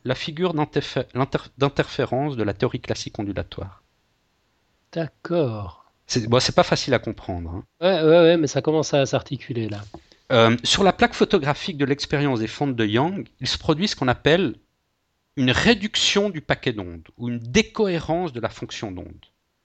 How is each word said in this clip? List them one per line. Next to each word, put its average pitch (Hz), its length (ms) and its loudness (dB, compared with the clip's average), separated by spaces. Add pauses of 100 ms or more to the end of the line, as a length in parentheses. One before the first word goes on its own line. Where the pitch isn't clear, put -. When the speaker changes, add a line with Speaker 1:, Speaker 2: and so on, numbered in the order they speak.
Speaker 1:
la 127 100 -2
figure 170 400 -4
d'interfé-, 147 600 -2
l'inter-, - 420 -2
d'interférence 143 800 -2
de 110 60 -2
la 101 100 0
théorie 123 280 -2
classique - 380 -8
ondulatoire. 95 640 -8 (1120)
Speaker 2:
D'accord. 139 960 -4 (160)
Speaker 1:
C'est, 117 220 -2
bon, 123 100 4
c'est - 160 0
pas 180 80 4
facile 151 320 0
à 113 40 4
comprendre, 87 520 -8
hein. 90 140 -10 (160)
Speaker 2:
Ouais, 175 220 2
ouais, 160 180 8
ouais, 170 160 8
mais 160 100 2
ça 135 140 -2
commence 156 320 0
à 135 140 2
s'articuler, 120 600 -4
là. 104 120 -8 (520)
Speaker 1:
Euh, 117 320 8
sur 196 200 2
la 180 80 6
plaque - 220 2
photographique 156 640 0
de 143 60 2
l'expérience 139 560 0
des 110 60 -2
fentes 135 300 -4
de 113 100 0
Young, 139 400 0 (140)
il 127 80 -6
se - 100 -4
produit 165 300 0
ce - 80 -6
qu'on 131 120 0
appelle 147 480 2 (800)
une 127 140 2
réduction 202 800 2
du 156 100 -8
paquet 139 320 -2
d'ondes 87 340 -10 (120)
ou 120 100 -6
une 120 100 -4
décohérence 170 920 -2
de 120 80 -8
la 107 80 -2
fonction - 440 -10
d'onde. 85 340 -14 (380)